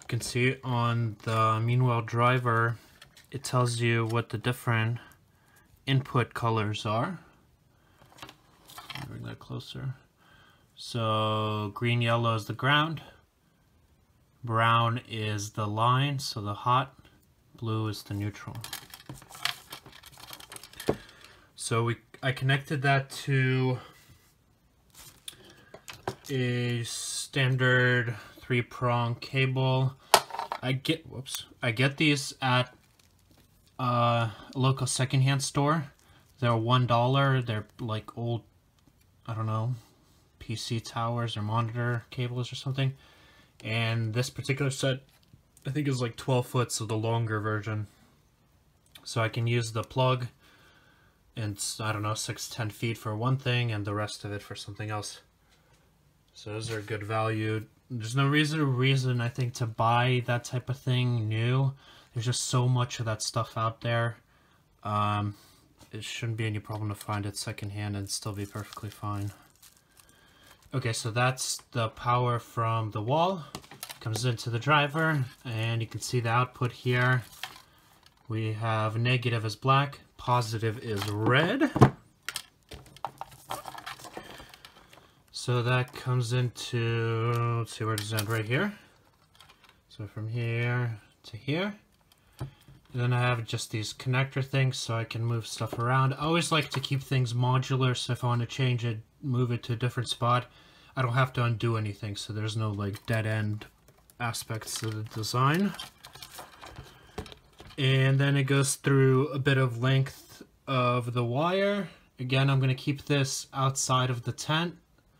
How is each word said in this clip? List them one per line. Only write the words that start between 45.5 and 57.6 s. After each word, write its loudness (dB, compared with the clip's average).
I -4
think, 0
is, 0
like, -2
twelve 0
foot, 0
so -4
the -2
longer 0
version. -2
So -4
I 2
can -2
use 0
the -4
plug 0
and, -4
s-, -6
I -2
don't -4
know, -2
six, -6
ten -4
feet -4
for -6
one 2
thing 0
and -2
the -4
rest -6
of -8
it -6
for -12
something -8
else. -8
So -12
those -6
are -4
good -6
value. 0